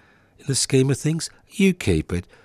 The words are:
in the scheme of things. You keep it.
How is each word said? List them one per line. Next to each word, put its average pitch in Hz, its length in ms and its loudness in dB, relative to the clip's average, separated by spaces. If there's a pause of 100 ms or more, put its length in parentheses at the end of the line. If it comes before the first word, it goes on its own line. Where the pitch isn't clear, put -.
(380)
in - 100 -20
the 135 80 -2
scheme 135 340 2
of 135 80 0
things. 156 320 -4 (200)
You 196 240 2
keep 82 380 -2
it. 87 160 -6 (180)